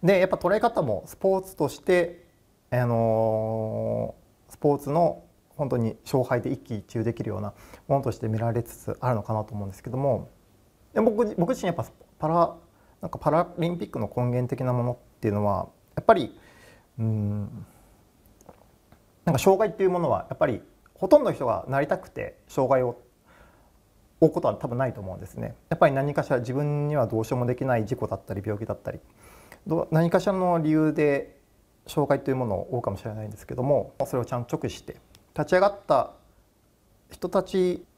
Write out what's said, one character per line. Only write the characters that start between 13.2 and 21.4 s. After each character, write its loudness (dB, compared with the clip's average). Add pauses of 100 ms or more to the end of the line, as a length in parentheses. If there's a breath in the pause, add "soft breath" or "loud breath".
ラ 4 (100)
リ 0
ン -2
ピ -6
ッ -16
ク -8
の -4
根 0
源 0
的 -4
な 0
も 0
の -2
っ -14
て -2
い 2
う 0
の 0
は、 0 (260)
や -4
っ -14
ぱ 8
り、 -6 (580 loud breath)
う -2
ん、 -4 (1600 soft breath)
な 2
ん 4
か 2
障 6
害 4
っ -4
て -4
い 4
う 6
も 0
の 2
は 0
や -6
っ -20
ぱ 4
り -2 (320)
ほ -6
と 8
ん 6
ど 2
の 0
人 -6